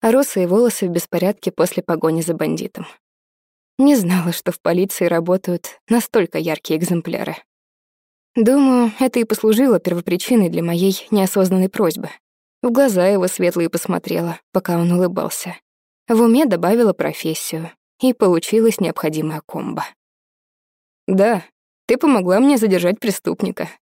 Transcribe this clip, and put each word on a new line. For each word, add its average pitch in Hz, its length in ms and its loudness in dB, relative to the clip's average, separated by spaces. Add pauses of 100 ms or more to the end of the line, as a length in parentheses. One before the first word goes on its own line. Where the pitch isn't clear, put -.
А 226 100 2
русые 247 360 2
волосы 214 400 2
в 175 40 -2
беспорядке 175 600 -2
после 175 300 -2
погони 160 400 -2
за 165 120 -4
бандитом. 160 520 -6 (920)
Не 277 160 6
знала, 180 360 0
что - 200 -6
в - 80 -8
полиции 180 460 -2
работают 175 840 -2
настолько 220 500 0
яркие 160 420 -4
экземпляры. 165 560 -4 (1000)
Думаю, 247 640 4
это 254 200 0
и 233 40 2
послужило 220 560 2
первопричиной 180 680 0
для 165 140 -4
моей 175 480 -2
неосознанной 190 580 2
просьбы. 175 400 -2 (520)
В 247 100 -2
глаза 226 360 2
его 190 200 2
светлые 180 420 -2
посмотрела, 170 720 -4 (120)
пока 185 260 -2
он 170 140 2
улыбался. 180 680 -2 (500)
В 226 140 2
уме 240 240 4
добавила 196 480 2
профессию, 160 760 -6 (280)
и 254 140 2
получилась 208 680 2
необходимая 156 680 -4
комбо. - 400 -8 (1200)
«Да, 190 360 2 (440)
ты 254 100 2
помогла 208 420 2
мне 277 180 4
задержать 190 420 0
преступника. - 680 -4 (140)